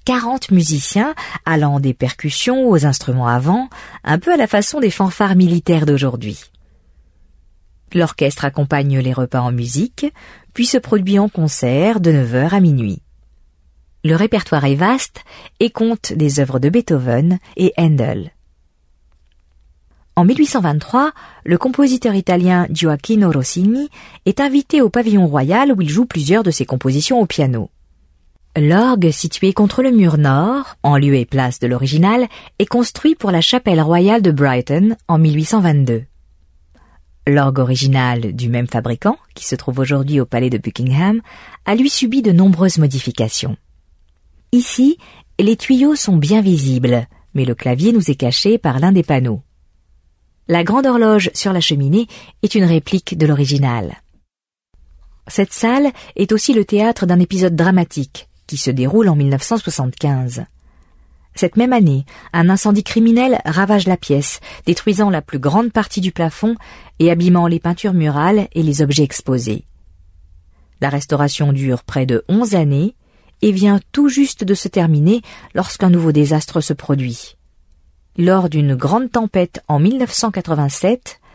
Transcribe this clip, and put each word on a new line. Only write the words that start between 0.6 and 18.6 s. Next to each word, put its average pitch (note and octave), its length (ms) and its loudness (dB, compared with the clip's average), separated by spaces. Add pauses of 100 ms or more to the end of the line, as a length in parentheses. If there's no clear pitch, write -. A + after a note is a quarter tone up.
allant D3 360 0
des C3 120 0
percussions F#3+ 760 -4
aux D#3 160 2
instruments C3 420 -2
à A#2+ 120 0
vent, G3 280 -2 (380)
un D#3+ 140 0
peu E4+ 120 -2
à E4+ 60 2
la A#3 100 0
façon G#3 320 -2
des A3+ 100 2
fanfares F#3+ 460 0
militaires E3+ 500 2
d'aujourd'hui. C3 540 -2 (1500)
L'orchestre D#3 520 -2
accompagne C#3 540 -2
les B2+ 120 -2
repas B2+ 300 -2
en B2 100 -2
musique, B2 540 -4 (480)
puis A#3+ 120 -2
se C4 120 0
produit G3+ 420 0
en G#3 80 2
concert D#3+ 720 0
de E3 140 2
neuf B2 220 0
heures D3+ 180 0
à G3+ 80 2
minuit. B2+ 400 0 (1040)
Le D#3+ 120 2
répertoire F3+ 480 -2
est C#3 100 2
vaste G#3+ 480 -2 (380)
et A#3 80 2
compte A3+ 420 -4
des D3+ 300 0
œuvres C3+ 180 -2
de C3+ 80 0
Beethoven D#3+ 720 0 (160)
et F3+ 220 0
Handel. D3 560 0 (1800)